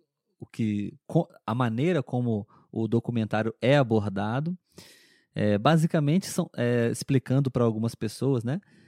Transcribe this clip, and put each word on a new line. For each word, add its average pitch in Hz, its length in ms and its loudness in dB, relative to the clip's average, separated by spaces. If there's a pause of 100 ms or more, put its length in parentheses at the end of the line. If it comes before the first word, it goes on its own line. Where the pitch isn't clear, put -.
(400)
o - 60 -16
que, 104 480 -4 (140)
co-, - 200 0 (180)
a 117 100 -2
maneira 131 480 0
como 120 440 -2 (240)
o 113 160 -2
documentário 110 720 0
é 131 160 4
abordado. 113 800 0 (840)
É, 104 160 2
basicamente, 156 720 2
são, - 320 -4
é, 120 320 0
explicando 131 600 0
pra 120 120 0
algumas 113 300 0
pessoas, 120 500 -2
né, 135 160 -4 (280)